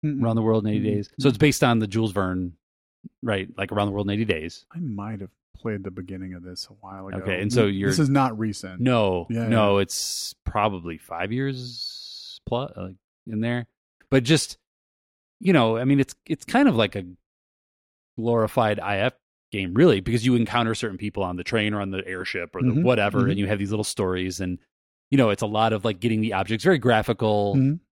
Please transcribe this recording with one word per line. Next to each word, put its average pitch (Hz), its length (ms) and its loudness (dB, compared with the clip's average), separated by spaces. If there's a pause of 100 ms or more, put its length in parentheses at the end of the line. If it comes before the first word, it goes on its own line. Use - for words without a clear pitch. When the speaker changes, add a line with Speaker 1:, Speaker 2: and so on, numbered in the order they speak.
Speaker 1:
Mm-mm. 143 180 -2
Speaker 2:
Around 113 140 2
the 113 60 2
World 110 240 2
in 107 80 0
eighty 107 160 0
Speaker 1:
Mm-mm. 104 60 0
Speaker 2:
Days? 101 140 -6 (100)
So 139 80 4
it's 113 100 2
based 147 260 4
on 120 140 4
the 110 80 2
Jules 107 260 0
Verne, 92 400 -2 (720)
right? 101 340 -2
Like, 98 160 -4
Around 104 140 2
the 101 60 -2
World 101 160 -2
in 101 60 0
eighty 110 120 0
Days. 87 480 -4
Speaker 1:
I 165 60 -10
might 107 400 -8
have 95 100 -12 (260)
played 107 280 -6
the 98 60 -6
beginning 92 440 -10
of 87 80 -14
this 90 280 -12
a 101 40 -20
while 95 340 -14
ago. 98 100 -8
Speaker 2:
Okay, 90 220 -2
and 104 100 -2
so 120 120 4
Speaker 1:
Th-, 101 120 2
Speaker 2:
you're 98 140 0
Speaker 1:
this 98 120 2
is 143 100 4
not 131 280 2
recent. 98 420 -6
Speaker 2:
No, 104 500 2
Speaker 1:
Yeah, 113 180 -2
Speaker 2:
no, 107 300 4
Speaker 1:
yeah. 98 40 4
Speaker 2:
it's - 520 -6 (100)
probably 92 540 -2
five 90 340 -8
years 127 1120 -10
plus, 123 320 -6
uh, 92 120 -10 (380)
in 110 140 -6
there. 120 260 -4 (440)
But 135 140 4
just, 147 340 0 (840)
you 185 140 4
know, 113 240 4
I 123 60 -4
mean, 139 160 4
it's, - 140 -2 (120)
it's - 180 -6
kind 277 240 4
of 143 80 4
like 107 200 2
a 92 100 -6 (1120)
glorified 113 640 2
I 101 180 -4
F 117 160 0 (380)
game, 95 220 -4
really, 127 260 6
because 113 260 -2
you 127 80 4
encounter 117 400 2
certain 101 240 -6
people 104 240 -6
on 90 140 -4
the 90 80 -8
train 107 300 -2
or 104 60 -4
on 98 100 -4
the 95 160 -8
airship 90 480 -8
or 95 80 -4
the 127 60 2
Speaker 1:
Mm-hmm, 127 140 2
Speaker 2:
whatever, 107 380 2
Speaker 1:
mm-hmm. 98 100 2
Speaker 2:
and 98 80 -2
you 101 80 -2
have 101 120 -2
these 98 120 -4
little 107 140 -2
stories, 92 560 -4
and 90 180 -4 (520)
you 139 80 4
know, 117 120 6
it's 101 120 -2
a 117 40 -2
lot 107 260 2
of, 104 120 -4
like, 101 160 -2
getting 113 200 0
the 110 140 -2
objects, 98 300 -2
very 175 140 4
graphical, 110 760 2
Speaker 1:
Mm-hmm. 135 200 4 (180)